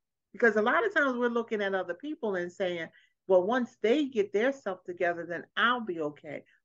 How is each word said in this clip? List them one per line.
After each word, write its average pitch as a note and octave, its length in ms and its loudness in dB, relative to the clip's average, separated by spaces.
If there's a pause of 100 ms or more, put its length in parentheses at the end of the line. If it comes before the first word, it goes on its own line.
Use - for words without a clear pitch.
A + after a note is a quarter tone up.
(320)
because A3+ 240 4
a G#3 60 4
lot D4+ 220 2
of G4+ 80 0
times C#4 240 2
we're A#3+ 120 0
looking A3+ 340 -2
at G3 120 -2
other F3+ 200 -4
people A#3 400 -6
and F3 160 -4
saying, F3 380 -4 (400)
"Well, F3+ 160 6
once A#3+ 360 -2
they C4+ 260 2
get G3+ 260 -2
their A#3 200 2
self G3 320 -8
together, F3 400 -2
then E3 200 -8 (120)
I'll A#3 240 2
be F3 200 -6
okay. D3 420 -8 (220)